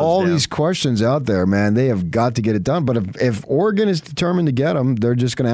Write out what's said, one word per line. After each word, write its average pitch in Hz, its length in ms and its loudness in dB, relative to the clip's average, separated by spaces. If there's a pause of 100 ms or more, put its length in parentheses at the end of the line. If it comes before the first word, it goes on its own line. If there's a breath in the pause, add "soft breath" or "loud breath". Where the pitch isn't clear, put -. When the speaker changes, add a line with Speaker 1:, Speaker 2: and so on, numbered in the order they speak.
Speaker 1:
all 175 180 2
Speaker 2:
down. 180 100 0
Speaker 1:
these 156 140 0
questions 147 560 -2
out 127 240 0
there, 95 220 0
man. 101 260 2
They 127 140 2
have 92 240 -2
got 117 240 0
to 123 60 0
get 107 140 0
it 98 80 -2
done. 151 220 0
But 123 120 0
if, 95 240 -4
if 117 260 0
Oregon 202 420 2
is 170 100 0
determined 175 480 -2
to 143 40 2
get 139 240 0
'em, 131 200 0
they're 117 200 0
just 123 220 0
gonna 120 160 0